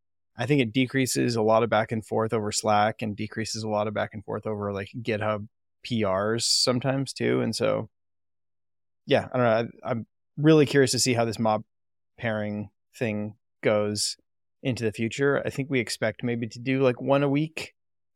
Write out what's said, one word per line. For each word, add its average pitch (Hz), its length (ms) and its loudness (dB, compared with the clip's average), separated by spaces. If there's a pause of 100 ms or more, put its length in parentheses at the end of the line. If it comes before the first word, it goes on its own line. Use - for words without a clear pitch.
(380)
I 117 100 -4
think 143 140 4
it 110 120 0
decreases 127 640 0
a 110 60 2
lot 110 200 6
of 113 80 0
back 110 220 2
and 110 120 -4
forth 113 280 -2
over 104 200 -2
Slack 107 500 2
and 104 140 -6
decreases 110 460 -6
a 110 60 -6
lot 104 180 0
of 104 80 -6
back 104 180 -4
and 104 120 -12
forth 107 220 -8
over, 104 260 -6
like, 98 180 -8 (100)
GitHub 107 460 -4 (360)
P 110 220 -2
Rs 101 400 0
sometimes 131 680 0
too. 123 280 0
And 117 140 -2
so, 107 340 0 (1160)
yeah, 110 260 2
I - 40 -2
don't 123 80 4
know. 113 260 2 (140)
I, - 60 -4
I'm 113 160 -4 (300)
really 151 280 8
curious 135 260 4
to 123 80 0
see 127 140 2
how 120 120 2
this 113 140 -4
mob 110 240 2 (540)
pairing 104 520 -4 (280)
thing 107 380 -4 (280)
goes 104 540 0 (460)
into 117 220 -4
the 107 80 0
future. 135 520 -2
I - 60 -4
think 139 180 -6
we 135 120 0
expect - 420 -4
maybe 120 260 -2
to 120 100 -16
do, 131 240 0
like, 123 180 2
one 139 220 2
a 143 60 0
week 151 460 -4 (400)